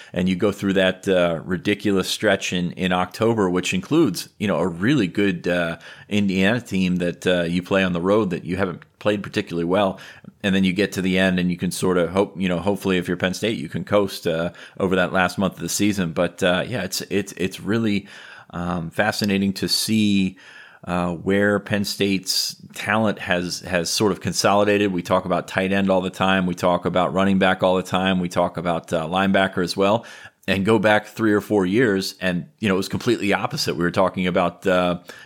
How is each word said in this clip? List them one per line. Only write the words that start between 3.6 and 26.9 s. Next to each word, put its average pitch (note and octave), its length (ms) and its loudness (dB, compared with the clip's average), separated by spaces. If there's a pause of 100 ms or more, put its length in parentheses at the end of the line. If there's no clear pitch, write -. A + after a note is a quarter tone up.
includes, A#2 540 0 (100)
you G#2+ 80 -4
know, F2 120 0
a F2 80 0
really F#2+ 420 0
good, F#2 400 0
uh, F2 280 0 (320)
Indiana G2+ 520 2
team F#2 360 0
that, F2 300 -2
uh, F2+ 160 2
you F2 200 0
play F#2+ 200 0
on F#2 100 0
the E2+ 80 -2
road G2 300 2
that E2+ 140 -6
you F2 120 -4
haven't F#2 280 -4 (160)
played G#2 220 0
particularly E2+ 420 -4
well. F#2+ 340 0 (460)
And F#2+ 100 2
then F#2+ 100 4
you F#2 80 4
get G2 200 0
to G2 100 -4
the F#2 160 2
end F#2 200 4
and F2+ 120 0
you F2 60 -2
can F2+ 140 -4
sort F2+ 280 0
of E2+ 120 2
hope, G2 280 0
you F#2+ 100 0
know, F2 100 0
hopefully F#2+ 400 0
if F2 100 -2
you're F2 80 0
Penn F#2 180 -2
State, G#2+ 220 -2
you D#2 120 -8
can E2+ 160 -8
coast, G2+ 420 0
uh, E2 240 0 (280)
over F#2 180 2
that F2 160 2
last F2+ 260 0
month F#2+ 160 0
of D#2+ 60 -16
the E2+ 80 -6
season. G2+ 440 0
But, F2 300 -2
uh, F2+ 240 2
yeah, A2+ 160 -6
it's, - 200 -6
it's, G2 300 -4
it's - 280 -6
really, G#2 460 0 (440)
um, F2 400 -6
fascinating G2+ 640 0
to F2+ 140 -4
see, G2+ 680 2 (480)
uh, F2 300 -2
where G2+ 460 2
Penn G2+ 240 -2
State's - 720 -2 (180)
talent G#2 460 0
has, F2+ 400 -4
has F2 280 -2
sort G#2 240 2
of F2 80 -4
consolidated. G2+ 720 2
We F2 100 -2
talk F#2 220 0
about F2 240 -2
tight F#2+ 240 -2
end G2 180 0
all F#2 100 4
the F#2 100 -6
time. F#2+ 360 0
We F2 80 -2
talk F2 300 0
about F2 300 0